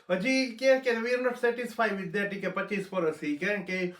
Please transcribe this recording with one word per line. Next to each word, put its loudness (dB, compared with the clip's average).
હજી 2
કે, 6
કે 0
"We 0
are 2
not 2
satisfied 0
with -6
that," -2
ઈ -8
કે -4
પચીસ -4
વર્ષ 0
ઈ 0
કે, 0
કે -4